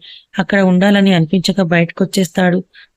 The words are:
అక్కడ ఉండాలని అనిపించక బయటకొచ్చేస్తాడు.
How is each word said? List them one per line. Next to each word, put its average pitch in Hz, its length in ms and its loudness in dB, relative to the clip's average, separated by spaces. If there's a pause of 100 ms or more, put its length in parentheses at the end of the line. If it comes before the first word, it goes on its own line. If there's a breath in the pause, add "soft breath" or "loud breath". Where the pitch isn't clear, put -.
(400 loud breath)
అక్కడ 196 220 -2
ఉండాలని 196 520 2
అనిపించక 175 480 0
బయటకొచ్చేస్తాడు. 180 1040 -2 (340 soft breath)